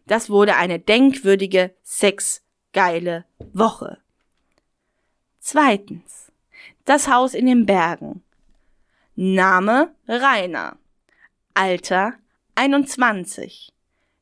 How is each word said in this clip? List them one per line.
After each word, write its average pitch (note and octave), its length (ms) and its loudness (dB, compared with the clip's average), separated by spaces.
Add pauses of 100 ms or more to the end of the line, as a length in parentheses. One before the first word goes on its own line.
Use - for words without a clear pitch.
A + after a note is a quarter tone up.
Das A3 200 -2
wurde G3+ 280 4
eine F3 240 -2
denkwürdige, G3 920 2 (120)
sexgeile F3 1400 -4 (260)
Woche. - 460 -4 (1400)
Zweitens. G#3 920 -4 (520)
Das C#4 220 2
Haus B3+ 260 2
in B3+ 140 -2
den B3 180 4
Bergen. F3 600 -2 (880)
Name F#3+ 800 2 (140)
Rainer. G3+ 720 -2 (760)
Alter F#3+ 600 -2 (420)
einundzwanzig. B3+ 1160 -2 (500)